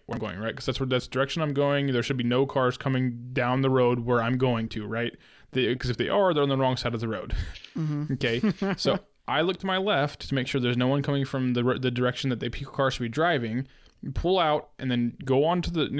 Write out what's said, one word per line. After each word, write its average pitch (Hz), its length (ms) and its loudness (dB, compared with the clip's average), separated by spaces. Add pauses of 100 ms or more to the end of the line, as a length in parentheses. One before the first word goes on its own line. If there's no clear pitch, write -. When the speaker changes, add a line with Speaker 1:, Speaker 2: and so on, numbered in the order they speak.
Speaker 1:
where - 100 -8
I'm - 40 -6
going, 98 180 -6
right? 110 180 -4
'Cause 123 100 -10
that's 127 140 -2
where, 135 60 -2
that's 127 200 0
the - 40 -14
direction 135 320 -2
I'm 147 100 0
going. 143 400 0
There 120 100 2
should 135 140 -2
be 123 80 -2
no 123 220 2
cars 127 320 2
coming 127 540 -2
down 127 280 2
the 135 100 4
road 123 300 4
where 120 220 2
I'm 120 160 2
going 120 320 2
to, 107 160 -6
right? 113 260 -4 (380)
They, 123 260 2
'cause 127 140 -4
if 113 80 -2
they 120 100 0
are, 196 240 4
they're 147 120 2
on 143 40 2
the 135 80 2
wrong 131 220 2
side 120 160 -2
of 113 60 -4
the 113 80 -4
road. 104 260 -6 (420)
Speaker 2:
Mm-hmm. 147 380 -2
Speaker 1:
Okay, 120 260 0 (200)
Speaker 2:
<laughs> 190 180 -2
Speaker 1:
so - 220 0 (280)
I 139 140 0
look 175 160 -2
to - 80 -8
my 185 120 0
left 175 500 0
to - 60 -2
make 127 120 0
sure 135 140 0
there's 120 180 2
no 127 80 4
one 139 160 2
coming 139 240 0
from 127 280 0
the 120 120 2
r-, 127 120 2
the 127 120 0
direction 127 400 0
that 120 100 0
the 120 100 -4
p-, - 140 -8
car 135 280 0
should - 100 -4
be 120 60 -2
driving. 127 580 0 (480)
Pull 185 260 2
out 151 300 2 (100)
and 131 100 -2
then 120 240 0 (100)
go 131 200 4
onto 175 260 0
the, 165 160 0 (140)